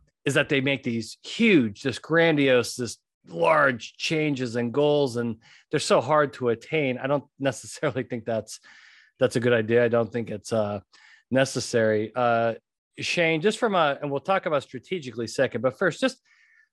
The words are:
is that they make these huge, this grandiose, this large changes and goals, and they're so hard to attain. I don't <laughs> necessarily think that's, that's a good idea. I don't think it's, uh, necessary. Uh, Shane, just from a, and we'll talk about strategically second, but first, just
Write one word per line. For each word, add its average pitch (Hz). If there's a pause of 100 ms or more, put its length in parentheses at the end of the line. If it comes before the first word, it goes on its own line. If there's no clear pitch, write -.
(260)
is 139
that 147
they 139
make 139
these 117
huge, 160
this 123
grandiose, 143
this 120 (300)
large 156
changes 139
and 120
goals, 143
and 117 (340)
they're 151
so 175
hard 151
to 123
attain. 123
I 131
don't 143
<laughs> -
necessarily 131
think 117
that's, 110 (580)
that's 127
a -
good 120
idea. 117
I 120
don't 117
think 117
it's, 104
uh, 104 (500)
necessary. 113
Uh, 117 (460)
Shane, 160
just 214
from 220
a, 147
and 147
we'll 139
talk 190
about 151
strategically 123
second, 120
but 127
first, 180
just 254 (560)